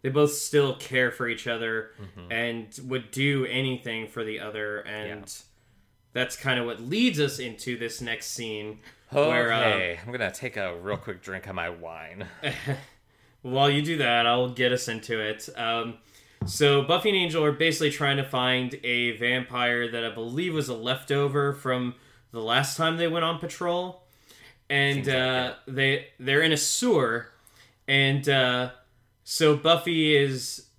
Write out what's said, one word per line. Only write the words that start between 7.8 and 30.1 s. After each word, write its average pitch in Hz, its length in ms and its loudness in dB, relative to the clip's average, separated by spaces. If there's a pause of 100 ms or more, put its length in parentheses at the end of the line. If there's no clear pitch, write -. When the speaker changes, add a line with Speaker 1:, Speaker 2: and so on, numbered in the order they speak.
Speaker 1:
next 117 320 -6
scene, 107 480 -8 (320)
Speaker 2:
Okay, 143 160 4
Speaker 1:
where, 120 240 2
uh, 98 520 2
Speaker 2:
I'm 120 80 -10
gonna 113 200 -2
take 123 240 -8
a 92 200 -4
real 95 220 -4
quick 92 240 -10
drink 92 240 -10
of 95 80 -10
my 87 160 -4
wine. 85 560 -12 (160)
Speaker 1:
<laughs> - 1000 -8
While 135 280 4
you 143 120 2
do 160 160 -2
that, 120 280 4
I'll 123 240 2
get 123 220 2
us 123 160 -2
into 113 320 -4
it. 107 360 -4
Um, 117 420 -2 (480)
so 143 360 4
Buffy 175 280 2
and 196 80 2
Angel 160 260 0
are 147 80 4
basically 160 380 2
trying 139 260 0
to 135 80 0
find 127 580 0
a 120 340 0
vampire 120 720 0
that 117 140 -4
I 110 60 -4
believe 123 440 -4
was 147 140 0
a 123 60 -4
leftover 139 800 0
from 127 420 -2 (380)
the 117 80 -8
last 120 360 2
time 165 200 0
they 170 120 2
went 165 160 0
on 165 140 0
patrol. 175 640 -4 (680)
And, 139 360 2
Speaker 2:
Seems 135 40 0
like 131 80 2
Speaker 1:
uh, 127 380 0 (120)
Speaker 2:
it. 135 80 -10
Speaker 1:
they, 135 320 2 (120)
they're 139 240 4
in 160 100 4
a 147 40 4
sewer. 127 720 2 (560)
And, 139 420 4
uh, 127 420 4 (540)
so 151 320 4
Buffy 160 600 4